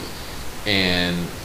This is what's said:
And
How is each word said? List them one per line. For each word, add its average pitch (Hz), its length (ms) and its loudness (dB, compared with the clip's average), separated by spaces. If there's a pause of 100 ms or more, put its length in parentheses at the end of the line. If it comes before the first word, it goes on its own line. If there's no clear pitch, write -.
(680)
And 90 500 4 (280)